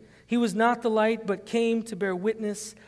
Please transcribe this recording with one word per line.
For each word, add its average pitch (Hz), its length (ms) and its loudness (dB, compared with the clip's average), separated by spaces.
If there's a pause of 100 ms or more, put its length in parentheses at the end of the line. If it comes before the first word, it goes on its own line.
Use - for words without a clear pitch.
(260)
He 233 100 0
was 233 180 2
not 233 280 2
the 240 80 0
light, 220 360 2
but 196 200 -4
came 233 380 0
to 220 120 -10
bear 190 180 -2
witness 208 600 -4 (140)